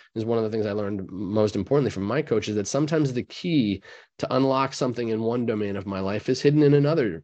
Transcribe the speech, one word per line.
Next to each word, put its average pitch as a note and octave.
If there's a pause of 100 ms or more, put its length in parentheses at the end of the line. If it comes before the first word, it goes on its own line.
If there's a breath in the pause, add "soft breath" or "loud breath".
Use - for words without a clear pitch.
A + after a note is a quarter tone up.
(140 soft breath)
is A2+
one A#2
of A2+
the G#2+
things A2
I G#2
learned G2+
most G#2
importantly B2
from F#2+
my B2
coaches, A2
that G#2
sometimes D3
the A#2+
key A#2+ (360 loud breath)
to -
unlock C3+
something B2
in A2
one A#2+
domain G#2+
of F#2+
my G2
life G2
is C3
hidden D3
in C#3+
another C#3+